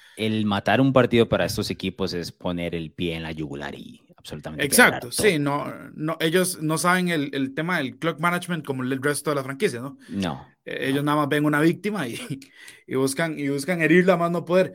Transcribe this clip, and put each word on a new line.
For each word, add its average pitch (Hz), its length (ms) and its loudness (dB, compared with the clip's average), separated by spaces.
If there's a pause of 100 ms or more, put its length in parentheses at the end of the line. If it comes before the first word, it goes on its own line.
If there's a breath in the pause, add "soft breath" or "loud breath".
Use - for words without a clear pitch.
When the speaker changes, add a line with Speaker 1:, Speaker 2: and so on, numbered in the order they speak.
(180 soft breath)
Speaker 1:
el 107 280 0
matar 101 360 2
un 135 120 6
partido 117 340 6
para 90 180 2
estos 95 260 -2
equipos 92 420 -4
es 82 180 -6
poner 87 440 -6
el 80 160 -8
pie 85 240 -4
en 82 80 -10
la 80 80 -8
yugular 71 420 -8
y - 320 -18 (120)
absolutamente 147 480 -8
Speaker 2:
Exacto, 139 440 4
Speaker 1:
quebrar - 60 -10
todo. 208 140 2
Speaker 2:
sí, 160 100 2
no, 143 340 -2 (200)
no, 156 260 -4
ellos 175 420 0
no 156 160 0
saben 180 300 2
el, 147 260 0
el 135 200 -4
tema 170 240 -2
del 131 200 -6
clock 160 220 -4
management 175 460 -2
como 131 180 -4
el 127 180 -2
resto 147 300 -2
de 143 40 0
la 135 80 -2
franquicia, 135 360 -2
¿no? 135 180 -10 (120)
Speaker 1:
No, 156 380 -4 (180)
Speaker 2:
Eh, - 140 -8
Speaker 1:
no. 131 80 -4
Speaker 2:
ellos 139 160 0
nada 147 160 2
más 143 100 0
ven 147 160 2
una 151 160 2
víctima 175 460 0
y, 113 120 -8
<laughs> - 680 -16
y 123 80 -4
buscan, 147 440 0
y 143 100 -4
buscan 143 320 -2
herirla 175 360 6
más 170 140 0
no 170 120 -2
poder. 185 320 2